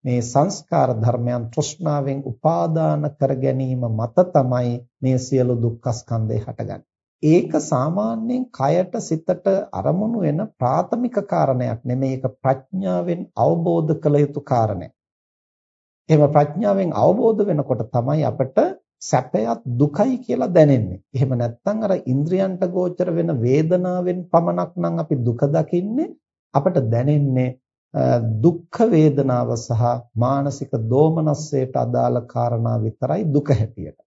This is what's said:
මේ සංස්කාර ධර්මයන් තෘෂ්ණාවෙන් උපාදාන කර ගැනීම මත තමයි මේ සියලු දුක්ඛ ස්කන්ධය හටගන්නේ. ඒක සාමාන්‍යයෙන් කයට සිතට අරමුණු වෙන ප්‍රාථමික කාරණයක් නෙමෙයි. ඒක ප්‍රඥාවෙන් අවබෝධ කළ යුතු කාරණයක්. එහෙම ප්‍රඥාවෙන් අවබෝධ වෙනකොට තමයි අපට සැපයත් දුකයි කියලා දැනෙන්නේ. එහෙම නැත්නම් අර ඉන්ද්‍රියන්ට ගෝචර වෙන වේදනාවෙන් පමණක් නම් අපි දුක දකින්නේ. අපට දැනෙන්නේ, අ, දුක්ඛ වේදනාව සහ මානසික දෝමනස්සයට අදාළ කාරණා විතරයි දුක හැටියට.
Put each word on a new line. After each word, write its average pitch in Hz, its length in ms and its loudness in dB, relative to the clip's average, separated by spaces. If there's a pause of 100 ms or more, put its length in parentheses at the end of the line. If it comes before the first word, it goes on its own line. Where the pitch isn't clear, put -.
මේ 123 180 0
සංස්කාර 135 720 0
ධර්මයන් 120 520 0
තෘෂ්ණාවෙන් 143 800 -4
උපාදාන 156 840 0
කර 139 260 -2
ගැනීම 131 500 -2
මත 117 420 0
තමයි 127 440 0 (240)
මේ 131 220 0
සියලු 123 380 0
දුක්ඛ 117 360 -2
ස්කන්ධය 113 460 -4
හටගන්නේ. 113 440 -10 (400)
ඒක 156 360 4
සාමාන්‍යයෙන් 220 920 -2
කයට 170 480 0
සිතට 180 480 -4 (240)
අරමුණු 190 500 -2
වෙන 156 200 0 (120)
ප්‍රාථමික 185 720 -2
කාරණයක් 127 600 0
නෙමෙයි. 131 300 -2
ඒක 131 120 -6 (120)
ප්‍රඥාවෙන් 175 880 -2 (120)
අවබෝධ 165 600 2
කළ 151 220 2
යුතු 147 260 0
කාරණයක්. 104 500 -2 (1160)
එහෙම 151 200 6
ප්‍රඥාවෙන් 175 640 2
අවබෝධ 202 500 2
වෙනකොට 147 440 -2
තමයි 139 380 0
අපට 117 340 -2 (400)
සැපයත් 220 640 -2 (100)
දුකයි 147 480 0
කියලා 240 300 -4
දැනෙන්නේ. 139 520 4 (100)
එහෙම 131 200 0
නැත්නම් 123 520 -4
අර 196 100 0 (100)
ඉන්ද්‍රියන්ට 180 640 0
ගෝචර 180 440 -2
වෙන 170 260 0
වේදනාවෙන් 180 880 0
පමණක් 175 500 0
නම් 170 240 -2
අපි 156 180 -2
දුක 120 280 0
දකින්නේ. 175 680 -2 (400)
අපට 147 300 0
දැනෙන්නේ, 127 680 0 (440)
අ, 143 80 -2 (340)
දුක්ඛ 160 500 0
වේදනාව 135 680 2
සහ 117 280 -2 (300)
මානසික 135 600 -2 (120)
දෝමනස්සයට 143 920 0
අදාළ 123 480 0
කාරණා 117 540 -2
විතරයි 127 460 -2
දුක 143 260 0
හැටියට. 101 560 -2